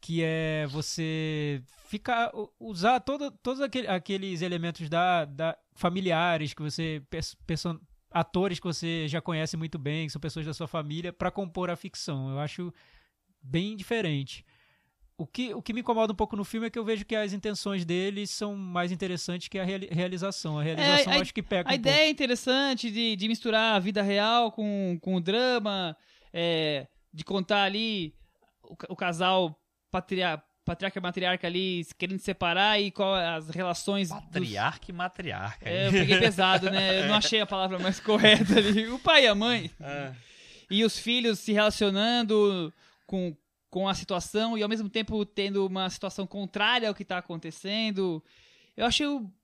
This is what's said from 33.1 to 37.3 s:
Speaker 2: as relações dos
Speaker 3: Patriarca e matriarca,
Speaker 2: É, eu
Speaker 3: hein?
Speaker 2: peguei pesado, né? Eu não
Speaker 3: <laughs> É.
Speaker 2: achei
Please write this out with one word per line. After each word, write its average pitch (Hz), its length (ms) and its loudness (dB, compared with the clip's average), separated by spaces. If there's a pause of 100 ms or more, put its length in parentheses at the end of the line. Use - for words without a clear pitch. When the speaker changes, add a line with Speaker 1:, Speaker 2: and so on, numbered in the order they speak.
Speaker 2:
as 165 340 -2
relações 180 580 -2
dos 151 140 -8
Speaker 3:
Patriarca 127 640 -4
e 190 60 -10
matriarca, 170 760 -8
Speaker 2:
É, 185 140 0
eu 196 40 2
Speaker 3:
hein? 190 120 4
Speaker 2:
peguei 185 200 6
pesado, 190 520 4
né? 190 300 2
Eu 190 60 2
não 208 80 4
Speaker 3:
<laughs> - 0 -
É. - 20 6
Speaker 2:
achei 214 240 2